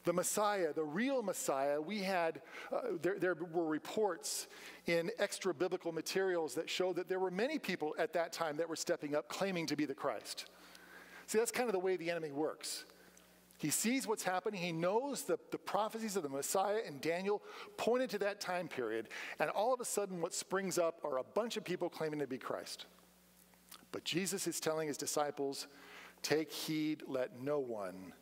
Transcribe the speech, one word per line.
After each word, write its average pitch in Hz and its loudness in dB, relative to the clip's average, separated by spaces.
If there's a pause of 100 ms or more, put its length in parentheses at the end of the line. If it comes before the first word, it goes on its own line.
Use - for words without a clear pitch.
the 170 4
Messiah, 185 4
the 156 0
real 233 2
Messiah, 147 2
we 190 -2
had, 170 2 (320)
uh, - -2 (100)
there, 196 2
there 180 2
were 165 0
reports 165 0 (380)
in 170 2
extra 196 0
biblical 170 0
materials 170 0
that 160 -4
showed 185 2
that 175 -2
there 185 0
were 185 2
many 247 0
people 156 -2
at 165 0
that 170 2
time 151 -2
that 165 0
were 160 -4
stepping 156 0
up 151 0
claiming 180 0
to 143 0
be 151 2
the 135 -2
Christ. - -4 (800)
See, - 2
that's 226 6
kind 247 2
of 196 4
the 185 4
way 185 4
the 165 0
enemy 160 -2
works. - -2 (720)
He 156 0
sees 226 2
what's 208 0
happening. 185 0
He 175 0
knows 208 2
the, 165 2 (120)
the - -2
prophecies 214 0
of 185 2
the 139 -2
Messiah 196 2
and 147 -8
Daniel 180 0 (340)
pointed 247 4
to 208 -2
that 202 0
time 180 -2
period. 113 -2 (280)
And 156 2
all 240 4
of 247 -2
a - -6
sudden, 190 0
what 175 -2
springs 185 0
up 165 2
are 139 0
a 127 -2
bunch 220 0
of 175 -6
people 175 0
claiming 151 -2
to 139 0
be 123 -4
Christ. - -6 (1040)
But - -6
Jesus 180 0
is 165 0
telling 156 2
his 135 -2
disciples, 139 0 (560)
"Take 151 4
heed, 156 0
let 127 -2
no 143 0
one 95 -6